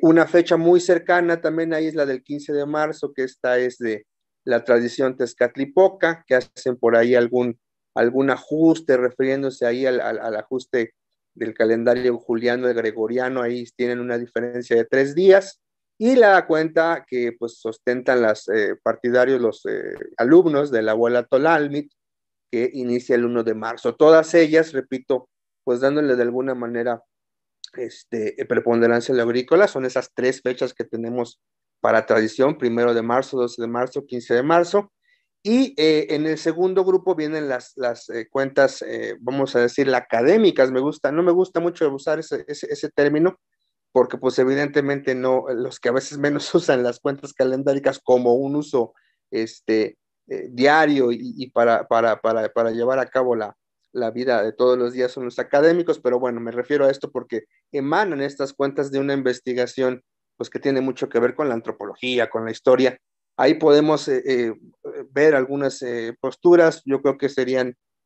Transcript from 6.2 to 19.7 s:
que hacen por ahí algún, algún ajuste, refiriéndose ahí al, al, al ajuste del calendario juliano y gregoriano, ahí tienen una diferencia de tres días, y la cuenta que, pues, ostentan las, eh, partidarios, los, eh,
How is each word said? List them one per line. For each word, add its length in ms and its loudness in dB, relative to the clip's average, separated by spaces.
que 80 2
hacen 420 -4
por 180 2
ahí 200 4
algún, 440 0
algún 340 0
ajuste, 680 0
refiriéndose 680 -2
ahí 220 -2
al, 120 0
al, 200 -6
al 160 -6
ajuste 580 -6
del 200 -8
calendario 640 0
juliano 500 -2
y 40 0
gregoriano, 680 -4
ahí 240 -6
tienen 240 -4
una 180 -6
diferencia 580 -6
de 100 2
tres 300 0
días, 460 4
y 180 2
la 300 6
cuenta 640 0
que, 320 -4
pues, 260 -10
ostentan 560 -2
las, 280 0
eh, 340 -2
partidarios, 560 0
los, 260 -4
eh, 280 -8